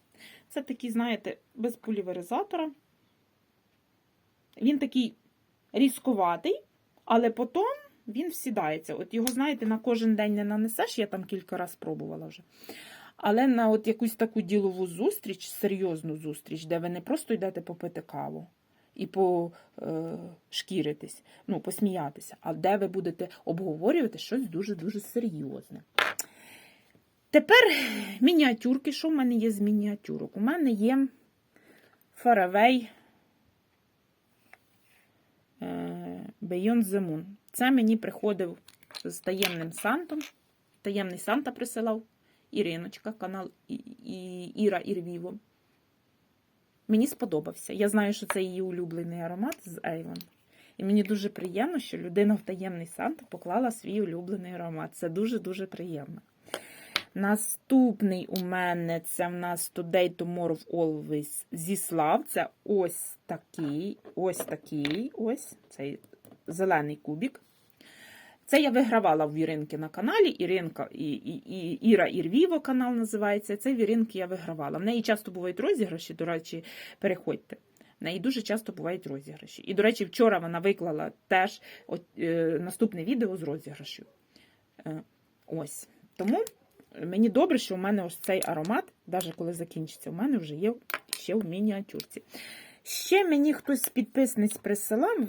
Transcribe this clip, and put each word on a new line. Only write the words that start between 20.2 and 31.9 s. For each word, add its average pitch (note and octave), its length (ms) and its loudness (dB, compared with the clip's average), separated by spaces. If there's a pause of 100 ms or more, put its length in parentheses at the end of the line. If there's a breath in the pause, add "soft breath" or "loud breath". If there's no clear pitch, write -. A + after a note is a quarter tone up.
шкіритись, D3 720 -6 (240 soft breath)
ну, F3 120 -2
посміятися, F3+ 840 -4
а E3 120 -4
де F3 240 2
ви G3 100 0
будете F3 400 -4 (180 loud breath)
обговорювати F#3+ 720 0
щось A#3+ 320 -4
дуже-дуже G3 500 -4
серйозне. D3+ 800 -6 (1500 loud breath)
Тепер D4+ 260 10 (640 loud breath)
мініатюрки. C4+ 720 6
Що D#4+ 180 -2
в - 20 2
мене B3+ 240 2
є A3+ 160 4
з G3+ 80 -2
мініатюрок? G#3 800 0
У - 20 -2
мене C#4 320 2
є B3 360 4 (1160 soft breath)